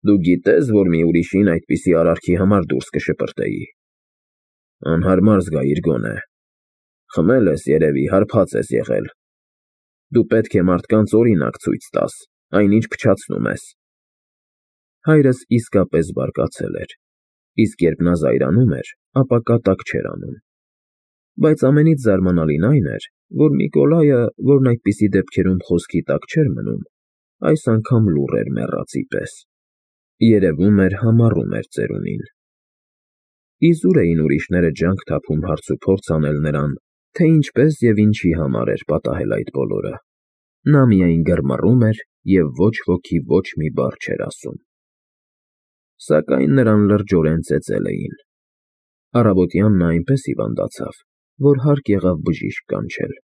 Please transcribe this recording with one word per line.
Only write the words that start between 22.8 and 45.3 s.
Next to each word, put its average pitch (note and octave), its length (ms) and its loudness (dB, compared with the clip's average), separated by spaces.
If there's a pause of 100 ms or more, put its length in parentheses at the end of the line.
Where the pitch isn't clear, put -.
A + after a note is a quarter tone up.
էր, G#1 140 -8 (280)
որ D3 220 2
Միկոլայը, C#3+ 680 2 (160)
որն C3 320 2
այդպիսի G#2+ 380 0
դեպքերում F#2 500 0
խոսքի E2+ 440 -2
տակ - 220 -4
չէր D3+ 240 0
մնում, G#1+ 320 -6 (600)
այս - 240 0
անգամ A2 440 2
լուռ D2 260 -2
էր A1 140 -2
մեռածի - 560 -6
պես։ - 320 -8 (840)
Երևում G2 580 4
էր, F#2 160 2
համառում A2+ 580 0
էր G#1+ 160 -8
ծերունին։ G#1 540 -6 (1400)
Իզուր E3 380 2
էին E2+ 200 2
ուրիշները D#2 520 0
ջանք E2+ 340 -2
թափում - 400 -4
հարց - 240 -6
ու D2 80 -2
փորձ - 340 -2
անել D2+ 300 -2
նրան, D2 320 -2 (420)
թե D#3+ 140 2
ինչպես D3+ 480 2
և G#2+ 260 2
ինչի G#2 300 2
համար B1 400 -2
էր - 100 -8
պատահել - 480 -4
այդ G1+ 200 -6
բոլորը։ G1+ 420 -4 (720)
Նա C#3+ 200 4
միայն F2+ 380 4
գրմռում E2+ 600 2
էր A2 160 0 (240)
և F2 300 2
ոչ G#2 260 0
ոքի F2+ 440 -2
ոչ F2+ 280 0
մի D#2 180 -4
բառ - 240 -4
չէր - 300 -8
ասում։ - 320 -14 (1400)